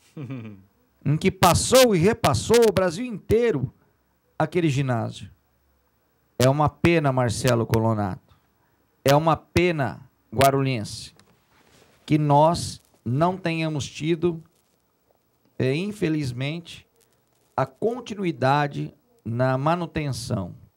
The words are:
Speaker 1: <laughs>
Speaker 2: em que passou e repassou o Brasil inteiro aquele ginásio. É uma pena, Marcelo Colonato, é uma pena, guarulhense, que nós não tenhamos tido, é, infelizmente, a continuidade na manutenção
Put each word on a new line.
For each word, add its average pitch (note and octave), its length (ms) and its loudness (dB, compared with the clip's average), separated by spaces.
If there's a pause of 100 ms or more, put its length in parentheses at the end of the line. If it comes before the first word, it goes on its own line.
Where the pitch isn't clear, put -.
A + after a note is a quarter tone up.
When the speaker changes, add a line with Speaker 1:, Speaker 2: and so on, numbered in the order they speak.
(160)
Speaker 1:
<laughs> A2 880 -16
Speaker 2:
em C#3+ 120 2
que F#3 140 0
passou G#3+ 640 4
e E3+ 40 2
repassou G#3 580 2 (120)
o G3 40 2
Brasil F#3 320 -2
inteiro G#3 680 -2 (680)
aquele D#3+ 300 0
ginásio. B2 600 -2 (1080)
É B2 100 4
uma D3 200 2
pena, D#3+ 440 2
Marcelo A#2+ 520 0
Colonato, A2 720 -4 (680)
é C#3 100 4
uma D#3 220 2
pena, D#3+ 640 -2 (340)
guarulhense, C3+ 760 0 (920)
que D3+ 140 0
nós D3+ 640 2 (240)
não D#3+ 320 0
tenhamos D#3+ 520 -4
tido, E3 540 -4 (1160)
é, C3 160 0
infelizmente, D#3 1120 -6 (680)
a C3 80 -2
continuidade D3+ 1300 -4 (320)
na B2+ 320 -2
manutenção C#3+ 1000 -4 (220)